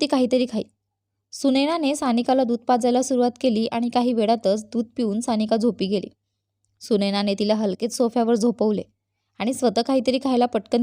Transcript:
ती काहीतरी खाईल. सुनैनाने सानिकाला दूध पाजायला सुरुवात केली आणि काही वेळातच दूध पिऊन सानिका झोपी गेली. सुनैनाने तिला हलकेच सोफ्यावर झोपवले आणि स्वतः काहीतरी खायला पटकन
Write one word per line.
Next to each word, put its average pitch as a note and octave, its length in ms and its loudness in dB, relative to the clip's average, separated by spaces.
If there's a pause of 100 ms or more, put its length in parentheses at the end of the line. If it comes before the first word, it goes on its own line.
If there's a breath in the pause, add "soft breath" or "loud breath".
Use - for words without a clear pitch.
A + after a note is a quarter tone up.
ती D4+ 60 0
काहीतरी B3+ 440 2
खाईल. A3 160 -4 (680)
सुनैनाने C#4 600 0
सानिकाला B3+ 480 0
दूध A#3 160 -2
पाजायला B3 420 2
सुरुवात B3 300 0 (100)
केली A3+ 260 2
आणि A#3+ 220 -4
काही B3 240 0
वेळातच G#3+ 600 0
दूध A#3 120 -2 (120)
पिऊन G#3+ 220 -2
सानिका A3 360 0
झोपी G#3+ 320 0
गेली. F#3+ 200 -4 (760)
सुनैनाने G3+ 580 0
तिला G#3+ 160 0
हलकेच G#3+ 420 -4
सोफ्यावर A#3 380 0
झोपवले G#3+ 480 0 (560)
आणि A3+ 140 -2
स्वतः A#3 280 0
काहीतरी C4 420 0
खायला B3 220 2
पटकन A#3 380 -2